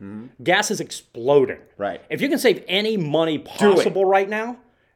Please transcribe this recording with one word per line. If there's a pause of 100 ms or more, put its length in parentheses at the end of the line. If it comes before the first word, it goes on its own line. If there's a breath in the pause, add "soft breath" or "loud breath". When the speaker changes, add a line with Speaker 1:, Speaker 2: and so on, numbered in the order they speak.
Speaker 1:
Mm-hmm.
Speaker 2:
Gas
is
exploding. (180)
Speaker 1:
Right. (100)
Speaker 2:
If
you
can
save
any
money
Speaker 1:
Do
it.
Speaker 2:
possible
right
now, (380)